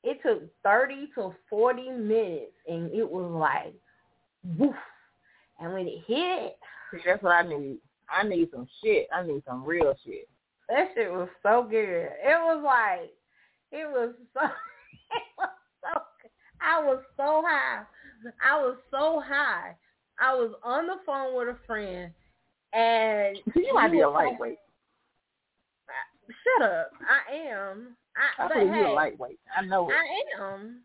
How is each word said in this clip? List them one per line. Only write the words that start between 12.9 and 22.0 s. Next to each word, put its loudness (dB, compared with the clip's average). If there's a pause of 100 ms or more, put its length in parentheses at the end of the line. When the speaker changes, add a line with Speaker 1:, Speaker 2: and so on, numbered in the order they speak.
Speaker 1:
it -8
was -2 (180)
so, 0
<laughs> -
it -8 (140)
was -4 (340)
so -6 (220)
good. -20 (320)
I 2
was 0 (140)
so 2
high. 0 (600)
I 4
was 0 (160)
so 2
high. -2 (460)
I 4
was 0 (100)
on -2
the -4
phone -4
with -2
a -8
friend, -8 (600)